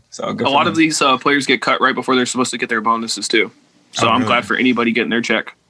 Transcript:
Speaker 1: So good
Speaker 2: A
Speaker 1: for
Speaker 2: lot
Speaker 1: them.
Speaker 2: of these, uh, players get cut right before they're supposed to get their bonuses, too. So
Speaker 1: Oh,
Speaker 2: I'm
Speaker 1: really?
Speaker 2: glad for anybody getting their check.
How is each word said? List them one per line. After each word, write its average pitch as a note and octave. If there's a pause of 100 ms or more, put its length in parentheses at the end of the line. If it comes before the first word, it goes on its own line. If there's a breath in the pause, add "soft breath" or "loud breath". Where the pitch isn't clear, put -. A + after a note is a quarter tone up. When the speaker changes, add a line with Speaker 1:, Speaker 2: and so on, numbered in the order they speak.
(120)
Speaker 1:
So -
good -
Speaker 2:
A -
Speaker 1:
for C3+
Speaker 2:
lot D3
Speaker 1:
them. E3+
Speaker 2:
of D#3+
these, D#3+
uh, C3+
players C#3+
get B2
cut -
right B2+
before C3
they're B2
supposed B2
to B2+
get A#2+
their A2+
bonuses, A2+
too. G#2+ (440)
So A2+
Speaker 1:
Oh, -
Speaker 2:
I'm A#2
Speaker 1:
really? A2
Speaker 2:
glad A#2+
for G#2
anybody A#2
getting A2+
their A2+
check. - (140)